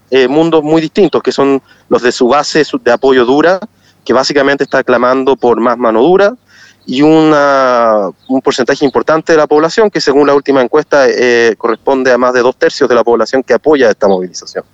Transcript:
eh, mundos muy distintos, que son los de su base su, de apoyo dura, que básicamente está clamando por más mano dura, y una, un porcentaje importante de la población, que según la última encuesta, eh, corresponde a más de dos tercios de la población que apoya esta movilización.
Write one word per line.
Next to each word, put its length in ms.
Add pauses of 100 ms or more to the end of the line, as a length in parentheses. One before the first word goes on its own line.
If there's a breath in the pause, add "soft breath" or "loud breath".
eh, 180
mundos 360
muy 180
distintos, 400
que 100
son 300 (280 soft breath)
los 120
de 100
su 160
base 380
su, 140
de 120
apoyo 340
dura, 340 (440 soft breath)
que 100
básicamente 500
está 200
clamando 520
por 240
más 180
mano 240
dura, 320 (520 soft breath)
y 160
una, 1080 (180)
un 140
porcentaje 420
importante 500
de 40
la 100
población, 420
que 120
según 260
la 60
última 280
encuesta, 460
eh, 500
corresponde 540
a 60
más 160
de 80
dos 160
tercios 320
de 60
la 80
población 400
que 100
apoya 360
esta 180
movilización. 560 (100)